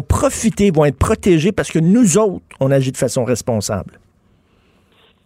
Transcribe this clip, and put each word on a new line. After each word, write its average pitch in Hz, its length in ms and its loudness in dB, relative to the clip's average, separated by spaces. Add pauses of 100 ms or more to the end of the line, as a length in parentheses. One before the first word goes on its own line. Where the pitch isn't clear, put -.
profiter, 214 640 0
vont 151 140 2
être 147 140 0
protégés 185 520 0
parce 156 220 -4
que 165 80 0
nous 190 380 4
autres, 214 260 0 (160)
on 135 100 0
agit 135 220 0
de - 40 -16
façon 123 280 -2
responsable. 110 720 -4 (1300)